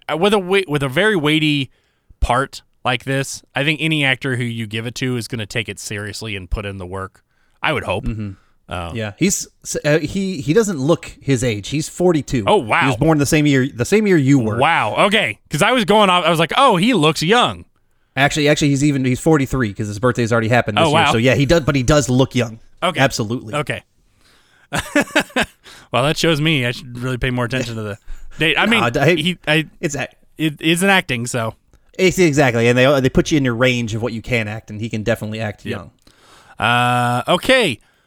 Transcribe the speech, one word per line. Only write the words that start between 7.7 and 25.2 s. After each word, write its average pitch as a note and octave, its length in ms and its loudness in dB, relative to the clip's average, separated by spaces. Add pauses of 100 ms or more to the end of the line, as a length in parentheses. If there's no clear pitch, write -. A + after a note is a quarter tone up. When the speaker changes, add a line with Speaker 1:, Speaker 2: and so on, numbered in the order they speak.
Speaker 1:
would D#3 120 -4
hope. G2+ 200 -4
Speaker 2:
Mm-hmm. G#2+ 280 -6 (400)
Speaker 1:
Um, F2 240 -8
Speaker 2:
Yeah, G#2+ 220 -8
he's - 280 -2 (160)
s-, - 220 -10
uh, D3+ 140 2
he, F#3+ 420 -6
he C#3 120 -2
doesn't G3+ 260 2
look C#3+ 280 0 (140)
his C3 240 0
age. G#2 240 -4
He's D3+ 200 -4
forty-two. D3+ 580 0
Speaker 1:
Oh, G#3 100 4
wow. D3 240 0
Speaker 2:
He D#3 80 2
was B2 80 0
born D#3 220 4
the C#3 80 2
same D3+ 200 2
year, C#3 220 2
the A#2 160 -6
same G#3 220 2
year F#3 100 4
you C#3 240 6
were. A2 180 -2
Speaker 1:
Wow. C#3+ 480 2
Okay, F#3+ 320 0 (120)
'cause D3+ 120 -2
I G#3 100 4
was B3 120 2
going G3+ 260 4
off, F3+ 140 2
I D#3+ 60 4
was E3 80 2
like, D#3+ 180 0
"Oh, B3 200 6
he A3 180 2
looks D#3+ 280 2
young." D#3+ 420 0 (520)
Speaker 2:
Actually, C#3+ 320 2
actually, D3+ 220 2
he's C3+ 140 2
even, C#3 200 2
he's B2+ 160 0
forty-three C3+ 540 2
'cause A2+ 140 -6
his G2+ 100 -6
birthday's A#2 340 0
already A2+ 160 2
happened A2+ 300 0
this D#3+ 60 4
Speaker 1:
Oh, D#3+ 40 2
Speaker 2:
year. D3 60 2
Speaker 1:
wow. D#3 180 4
Speaker 2:
So G3+ 60 2
yeah, B2 160 4
he C#3+ 120 2
does, E3+ 140 4
but C#3+ 160 0
he C3 60 0
does D3 260 2
look B2+ 260 2
young. A2+ 240 -4 (240)
Speaker 1:
Okay. D#3+ 180 -2
Speaker 2:
Absolutely. B2 540 -2
Speaker 1:
Okay. C3+ 280 -6 (880)
<laughs> D3 100 -4 (1120)